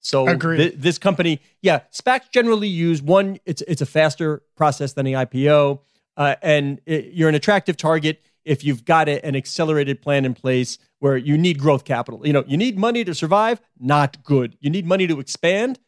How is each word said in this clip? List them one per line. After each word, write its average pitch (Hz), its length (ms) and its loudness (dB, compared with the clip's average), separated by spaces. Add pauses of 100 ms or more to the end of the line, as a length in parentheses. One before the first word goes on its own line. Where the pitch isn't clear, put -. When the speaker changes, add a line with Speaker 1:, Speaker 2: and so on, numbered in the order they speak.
Speaker 1:
So 135 260 -2
Speaker 2:
Agreed. 165 300 0 (160)
Speaker 1:
thi-, - 40 -16
this 160 220 -2
company, 170 420 0 (200)
yeah, 170 220 2 (100)
spacs 254 400 -2
generally 226 340 2
use 165 340 0
one, 190 460 2
it's, 156 160 -6
it's 165 200 -4
a 135 40 -4
faster 156 560 0 (140)
process 143 380 -2
than 139 100 -2
the 131 100 -2
I 131 120 -2
P 131 220 0
O, 143 340 4 (340)
uh, 143 260 0
and 143 440 0
it, 147 260 -4
you're 160 160 2
an 151 80 2
attractive 190 400 0
target 156 440 -2 (240)
if 151 200 -2
you've 131 200 -2
got 160 240 2
a, 143 160 -4
an 143 120 -4
accelerated 143 680 -2
plan 139 220 0
in 127 100 -2
place 127 420 -4 (220)
where 139 180 0
you 147 220 0
need 165 220 0
growth 139 240 2
capital. 120 420 -6
You 147 60 0
know, 143 120 2
you 135 120 -4
need 214 200 -2
money 233 280 0
to 175 100 -6
survive, 208 460 0 (180)
not 139 460 0
good. 131 340 0
You 143 100 -4
need 180 160 -4
money 185 220 0
to 156 140 -4
expand 208 680 -2